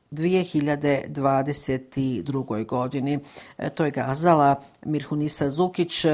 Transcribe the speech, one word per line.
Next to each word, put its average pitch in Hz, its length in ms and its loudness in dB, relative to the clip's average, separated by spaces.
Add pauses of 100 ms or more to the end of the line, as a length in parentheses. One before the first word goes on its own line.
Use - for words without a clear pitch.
(140)
dvije 180 300 0
hiljade 147 640 0
dvadeset 135 880 -2 (280)
drugoj 123 400 -4
godini. 127 560 -2 (380)
E, - 120 -6
to - 160 -2
je 143 60 0
kazala 143 640 4 (300)
Mirhunisa 147 640 -2
Zukić, 170 640 0